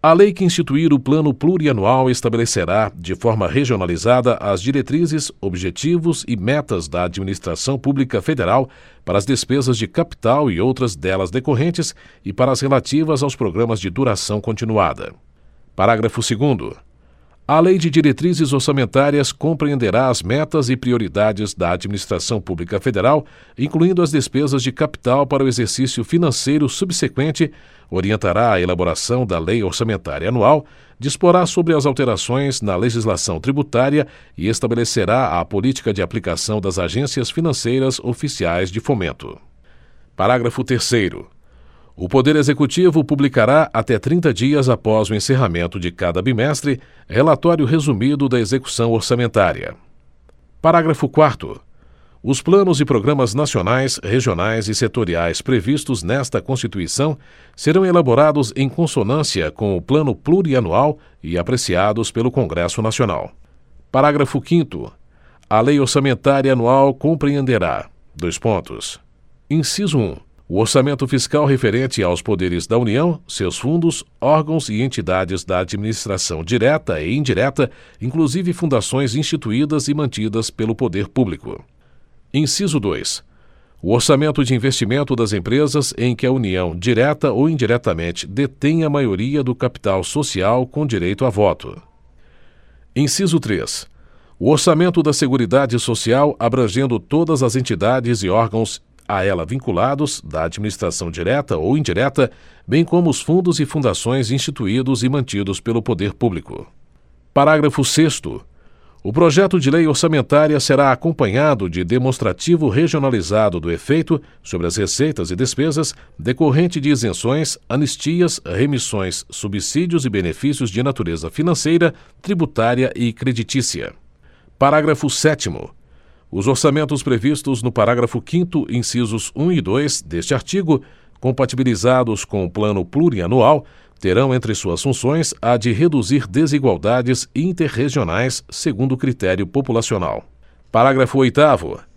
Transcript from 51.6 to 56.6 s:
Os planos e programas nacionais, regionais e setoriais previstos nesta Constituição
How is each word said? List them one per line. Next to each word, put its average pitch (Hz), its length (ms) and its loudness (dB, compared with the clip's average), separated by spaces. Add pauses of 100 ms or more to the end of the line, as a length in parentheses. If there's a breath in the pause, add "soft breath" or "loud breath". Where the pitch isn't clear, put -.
Os 131 200 -2
planos 180 400 4
e - 20 4
programas 123 480 2
nacionais, 127 720 0
regionais 107 640 0
e 107 60 -4
setoriais 85 680 -2
previstos 127 600 -2
nesta 117 400 -4
Constituição 127 760 -4 (400 soft breath)